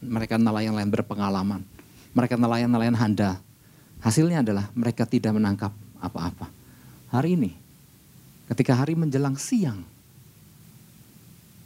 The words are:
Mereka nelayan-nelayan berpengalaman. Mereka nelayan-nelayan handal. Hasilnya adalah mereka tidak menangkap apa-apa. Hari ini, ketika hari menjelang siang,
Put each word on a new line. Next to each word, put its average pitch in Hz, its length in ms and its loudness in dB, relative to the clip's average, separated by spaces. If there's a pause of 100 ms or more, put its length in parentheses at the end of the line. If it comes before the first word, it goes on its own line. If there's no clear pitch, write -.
Mereka 113 320 -2
nelayan-nelayan 107 560 2
berpengalaman. 98 720 -2 (480)
Mereka 120 240 0
nelayan-nelayan 117 560 2
handal. 107 480 0 (640)
Hasilnya 160 400 2
adalah 101 320 0
mereka 117 320 0
tidak 110 240 0
menangkap 101 400 0 (240)
apa-apa. 87 480 -8 (640)
Hari 160 280 2
ini, 104 200 -2 (960)
ketika 123 240 2
hari 147 160 0
menjelang 143 400 0
siang, 139 480 -2 (1800)